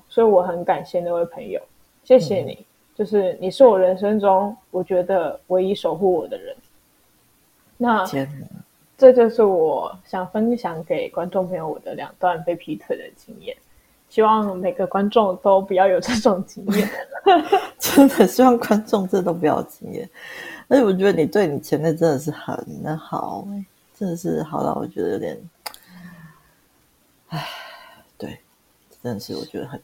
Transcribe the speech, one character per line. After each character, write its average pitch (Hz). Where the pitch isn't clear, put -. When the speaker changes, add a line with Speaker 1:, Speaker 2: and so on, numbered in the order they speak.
Speaker 1:
所 -
以 226
我 185
很 175
感 170
谢 -
那 170
位 170
朋 -
友， 92
谢 254
谢 180
你， 147
Speaker 2:
嗯。 -
Speaker 1:
就 214
是 196
你 185
是 269
我 214
人 185
生 208
中 202
我 180
觉 180
得 180
唯 185
一 190
守 165
护 185
我 156
的 101
人。 -
那 226
Speaker 2:
天 135
哪。 -
Speaker 1:
这 262
就 233
是 226
我 160
想 185
分 226
享 170
给 175
观 175
众 190
朋 180
友 160
我 151
的 -
两 143
段 175
被 175
劈 151
腿 -
的 -
经 -
验， -
希 -
望 214
每 180
个 -
观 202
众 202
都 196
不 196
要 185
有 185
这 247
种 196
经 -
验。 202
Speaker 2:
<laughs> -
真 -
的 -
希 185
望 254
观 214
众 196
真 202
的 180
都 170
不 175
要 -
有 -
经 -
验。 -
而 254
且 285
我 196
觉 190
得 202
你 165
对 196
你 143
前 147
任 156
真 165
的 143
是 156
很 -
好 -
欸， 202
真 202
的 170
是 165
好 143
到 143
我 -
觉 -
得 87
有 95
点， -
唉， 151
对， -
真 120
的 98
是 -
我 -
觉 -
得 -
很 131